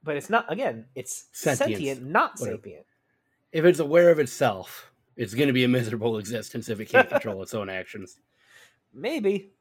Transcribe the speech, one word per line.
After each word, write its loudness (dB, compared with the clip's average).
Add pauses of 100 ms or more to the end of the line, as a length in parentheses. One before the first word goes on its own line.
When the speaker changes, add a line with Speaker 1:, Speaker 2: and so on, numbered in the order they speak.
Speaker 1:
But -4
it's -8
not, 0
again, -4 (100)
it's -12
Speaker 2:
Sentience. -2
Speaker 1:
sentient, -6
not 0
Speaker 2:
Whatever. -6
Speaker 1:
sapient. -18 (680)
Speaker 2:
If -2
it's 8
aware 6
of 6
itself, -2 (240)
it's -6
gonna 2
be 4
a 2
miserable 0
existence -8
if -6
it -10
can't 4
Speaker 1:
<laughs> -8
Speaker 2:
control -4
its -12
own -4
actions. -12 (720)
Speaker 1:
Maybe. -2